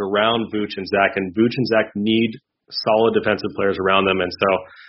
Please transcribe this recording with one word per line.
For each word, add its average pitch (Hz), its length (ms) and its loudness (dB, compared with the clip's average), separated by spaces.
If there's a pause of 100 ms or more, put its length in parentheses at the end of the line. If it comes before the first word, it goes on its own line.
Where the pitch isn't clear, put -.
around 107 500 0
Vooch 104 240 -6
and 95 120 -8
Zach. 98 280 2
And 95 180 -6
Vooch 117 220 2
and 127 120 -2
Zach 110 260 0
need 110 360 0 (400)
solid 110 440 2
defensive 104 420 -2
players 98 220 0
around 95 260 2
them. 95 160 2
And 90 120 -2
so 101 160 0 (400)